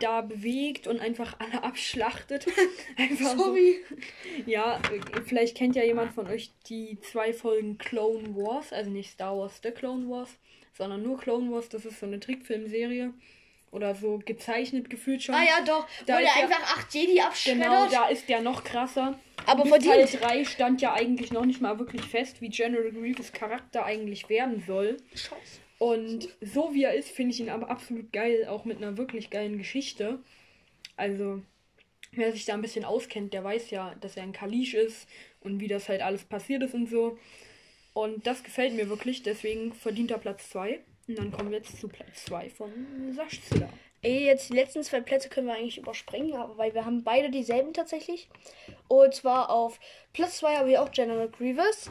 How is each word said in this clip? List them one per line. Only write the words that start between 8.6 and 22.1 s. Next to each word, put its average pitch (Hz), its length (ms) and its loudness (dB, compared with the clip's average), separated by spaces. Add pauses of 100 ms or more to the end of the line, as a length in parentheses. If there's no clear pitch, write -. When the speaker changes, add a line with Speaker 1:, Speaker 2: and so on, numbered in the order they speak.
Speaker 1:
also 202 160 -4
nicht 196 220 -8
Star 196 260 -6
Wars 196 240 -8
The 226 100 -6
Clone 254 380 -6
Wars, 247 200 -8 (460)
sondern 196 280 -6
nur 262 160 -4
Clone 240 320 0
Wars. 233 180 -4
Das 220 160 -10
ist 214 140 -14
so 208 80 -8
eine 202 120 -6
Trickfilmserie 240 920 -4 (560)
oder 202 240 -4
so 208 320 -2
gezeichnet 247 640 -4
gefühlt 262 320 -4
schon. 262 140 -2
Speaker 2:
Ah 320 80 6
ja, 330 200 6
doch. 311 240 2 (200)
Speaker 1:
Da 254 80 4
Speaker 2:
Wo - 40 6
Speaker 1:
ist 359 60 4 (100)
Speaker 2:
der 285 60 6
Speaker 1:
ja 269 60 2
Speaker 2:
einfach 330 300 2
acht - 160 -10
Jedi 349 280 6
abschreddert. 254 420 2
Speaker 1:
Genau, 247 260 8
da 240 180 6
ist - 200 0
der 226 140 2
noch 247 220 -2
krasser. 262 560 -2 (260)
Speaker 2:
Aber 269 180 8
Speaker 1:
Bis 285 80 6
Speaker 2:
verdient. 302 240 10
Speaker 1:
Teil 269 240 8
drei 240 260 2
stand 254 360 2
ja 247 120 4
eigentlich 240 380 0
noch 240 140 0
nicht 254 160 2
mal 214 160 0
wirklich 240 260 -6
fest, - 380 -4